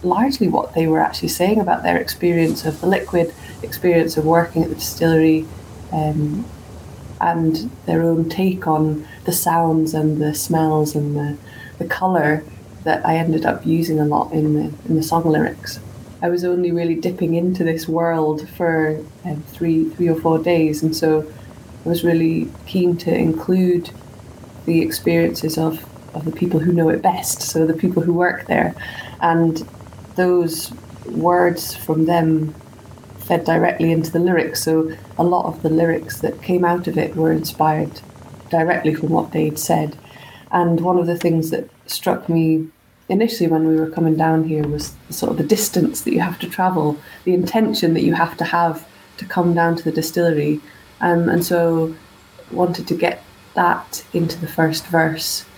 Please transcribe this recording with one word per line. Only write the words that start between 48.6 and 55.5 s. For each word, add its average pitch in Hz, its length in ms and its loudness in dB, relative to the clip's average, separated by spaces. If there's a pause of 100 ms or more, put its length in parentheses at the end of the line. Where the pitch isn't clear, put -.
to 190 80 -14
come 175 280 2
down 165 240 4
to - 60 -10
the 160 80 0
distillery. 156 680 0 (400)
Um, 170 300 2
and 170 160 2
so 165 500 2 (560)
wanted 180 360 -2
to - 80 -2
get - 280 -2 (300)
that - 500 0 (100)
into 165 260 -2
the 160 80 -6
first 160 400 0
verse. 160 580 -2 (120)